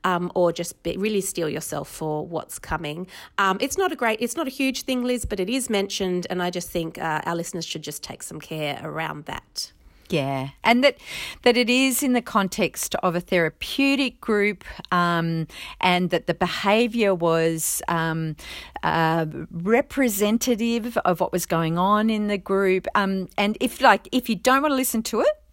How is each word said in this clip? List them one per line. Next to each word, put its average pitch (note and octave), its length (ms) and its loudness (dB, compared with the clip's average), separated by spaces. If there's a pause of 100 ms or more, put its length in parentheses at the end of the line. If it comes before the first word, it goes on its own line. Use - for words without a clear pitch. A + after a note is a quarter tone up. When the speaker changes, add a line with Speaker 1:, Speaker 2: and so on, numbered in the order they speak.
Speaker 1:
um, F3+ 300 0
or F3 180 4
just - 300 -8
be, E3+ 160 -4
really G3+ 240 0
steel E3+ 260 -4
yourself D3 400 -6
for D3+ 380 -6
what's - 320 -8
coming. D#3+ 480 -6 (320)
Um, G3 240 4
it's C#4 160 -2
not F#4 140 2
a D#4+ 40 -4
great, A3+ 280 0
it's A#3 120 -4
not D#4+ 120 -2
a - 20 -4
huge C4+ 360 -4
thing, B3 180 -2
Liz, B3 220 -2
but G3 140 -4
it F#3+ 120 -2
is B3+ 180 -2
mentioned, G3 640 0
and F3+ 100 -2
I F3+ 80 0
just F3 220 -6
think, E3 260 -4
uh, D#3 280 -2
our E3+ 100 -2
listeners E3+ 280 -6
should D#3 200 -8
just - 180 -10
take - 220 -12
some D#3 180 -12
care D3+ 420 -6
around D3+ 420 -8
that. - 460 -10 (380)
Speaker 2:
Yeah, C#3 400 -2 (140)
and A#3+ 200 4
that, C#4+ 140 4 (440)
that A#3+ 160 6
it B3 140 4
is C4 320 4
in B3+ 100 2
the A#3+ 80 4
context - 760 -2
of F3 200 0
a F3+ 40 0
therapeutic B3+ 1000 0
group, G#3 420 0 (280)
um, E3 560 2 (340)
and F3+ 300 4
that E3+ 160 0
the E3 80 0
behaviour G#3 800 2
was, E3 720 0
um, D#3+ 480 -2 (480)
uh, D#3+ 420 2 (240)
representative A3+ 1500 0
of F3 220 0
what - 120 -2
was F3+ 160 -2
going E3 320 0
on G#3+ 320 4
in G#3+ 160 -2
the G#3 100 0
group. F#3+ 560 0
Um, F#3+ 340 0 (120)
and G#3 200 2
if, - 220 -2
like, A3 300 6
if B3 180 0
you A3 60 2
don't C4 260 4
wanna D4 140 2
listen B3+ 280 0
to A3 180 -2
it D5+ 200 2 (100)